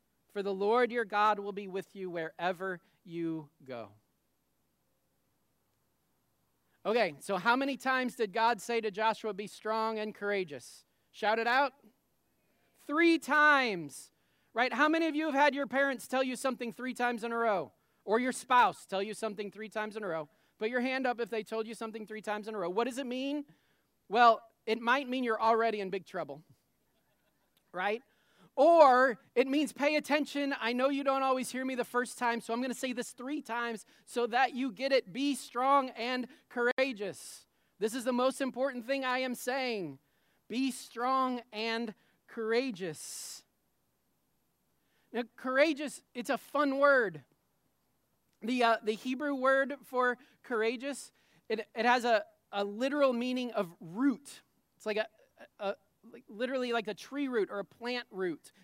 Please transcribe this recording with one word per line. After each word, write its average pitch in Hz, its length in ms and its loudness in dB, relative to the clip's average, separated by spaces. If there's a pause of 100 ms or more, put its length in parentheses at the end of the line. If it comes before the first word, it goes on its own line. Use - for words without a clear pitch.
(340)
for 202 100 -4
the 196 100 -4
Lord 214 380 2
your 240 140 -2
God 208 340 2
will 202 140 -8
be 196 160 -10
with 185 240 -8
you 190 160 -10
wherever 175 720 -6 (240)
you 165 420 -6 (180)
go. 120 220 -12 (3000)
Okay, 196 360 2
so 196 160 -4
how 233 180 2
many 269 220 -2
times 254 380 -2
did 214 180 -4
God 226 260 2
say 233 220 -4
to 214 100 -4
Joshua, 214 420 -2
"Be 196 140 -10
strong 220 500 -4
and 214 160 -6
courageous"? 190 720 -6 (300)
Shout 214 260 2
it 226 80 0
out. 262 240 4 (1160)
Three 330 320 4
times, 262 960 2 (420)
right? 254 200 0
How 285 160 4
many 330 180 2
of 302 80 -2
you 311 120 -2
have 294 60 -2
had 277 220 4
your 277 120 -4
parents 269 380 0
tell 262 160 -2
you 254 140 -2
something 240 380 -4
three 247 200 -8
times 240 300 -2
in 233 80 -4
a 233 60 -2
row? 202 340 0 (320)
Or 220 160 2
your 247 140 0
spouse 233 520 6
tell 196 160 -2
you 214 120 -4
something 208 380 -6
three 214 180 -12
times 214 260 -6
in 214 80 -8
a 202 40 -4
row? 160 200 -4 (320)
Put 220 100 -2
your 247 120 0
hand 262 260 0
up 233 140 -2
if 226 80 -6
they 220 140 -4
told 226 220 -6
you 220 100 -10
something 220 300 -10
three 214 160 -12
times 214 280 -6
in 220 60 -8
a - 20 -6
row. 175 120 -2
What 214 180 0
does 247 100 -6
it 269 100 -4
mean? 277 380 -4 (640)
Well, 226 320 8 (240)
it 226 160 -2
might 254 260 2
mean 254 160 -2
you're 226 180 0
already 226 380 2
in 196 100 -6
big 185 160 -8
trouble, 151 380 -10 (1300)
right? 208 300 -2 (540)
Or 269 640 8 (160)
it 262 140 4
means, 269 260 0
"Pay - 220 2
attention. 285 640 0
I 226 140 -2
know 254 160 2
you 285 140 -2
don't 269 200 2
always 262 260 0
hear 254 160 -4
me 262 100 -4
the 240 80 -2
first 240 360 -4
time, 233 200 0
so 226 140 -6
I'm 233 80 -2
gonna 254 140 -4
say 254 180 -4
this 233 180 -8
three 277 300 -8
times 233 440 -6 (200)
so 240 220 -2
that 247 260 2
you 254 180 -4
get 262 200 -4
it. 247 200 2
Be 277 220 -2
strong 262 580 2
and 247 360 -4 (220)
courageous. 240 960 -2 (320)
This 208 160 -2
is 254 80 -6
the 247 100 0
most 254 280 2
important 247 440 -4
thing 269 180 -2
I 254 160 0
am 254 140 -2
saying. 233 640 -4 (520)
Be 262 200 0
strong 254 720 -2 (100)
and 226 440 -4 (320)
courageous." 220 1160 -6 (1700)
Now, 247 120 -4 (120)
courageous, 269 680 0 (100)
it's 240 160 -6
a 262 80 0
fun 277 400 0
word. 247 460 4 (1160)
The, 247 220 0
uh, 233 200 6
the 214 100 0
Hebrew 262 420 -4
word 269 400 2 (100)
for 247 320 0 (260)
courageous, 240 680 -4 (360)
it, 220 260 -4
it 226 120 -2
has 247 180 4
a, 226 200 2 (280)
a 202 120 -2
literal 262 500 0
meaning 247 380 -4
of 175 280 -4
root. 220 600 -2 (340)
It's - 100 -16
like 214 120 -2
a, 214 100 0 (520)
a, 202 160 -4 (360)
like, 233 160 -20
literally 247 460 -4
like 226 160 -2
a 208 40 -4
tree 277 360 -6
root 226 200 0
or 202 100 -6
a 202 40 -4
plant 247 480 -8
root. 185 400 -6 (120)